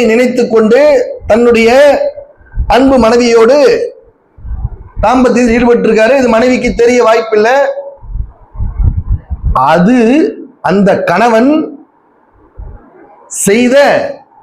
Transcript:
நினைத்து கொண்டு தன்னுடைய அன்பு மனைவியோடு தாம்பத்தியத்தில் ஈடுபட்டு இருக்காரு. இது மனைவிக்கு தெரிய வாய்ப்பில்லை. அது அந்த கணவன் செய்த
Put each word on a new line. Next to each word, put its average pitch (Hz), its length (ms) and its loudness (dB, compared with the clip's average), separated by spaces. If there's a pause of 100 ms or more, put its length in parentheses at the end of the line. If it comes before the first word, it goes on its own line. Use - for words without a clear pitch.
நினைத்து 233 420 0
கொண்டு 220 340 2 (460)
தன்னுடைய 226 440 2 (1040)
அன்பு 269 240 2
மனைவியோடு 233 580 2 (1500)
தாம்பத்தியத்தில் 240 520 2
ஈடுபட்டு 240 320 0
இருக்காரு. 220 300 2
இது 247 100 -4
மனைவிக்கு 240 460 0
தெரிய 240 280 2
வாய்ப்பில்லை. 226 540 0 (2250)
அது 180 260 2 (720)
அந்த 196 200 2 (200)
கணவன் 226 420 2 (1900)
செய்த 240 300 0 (680)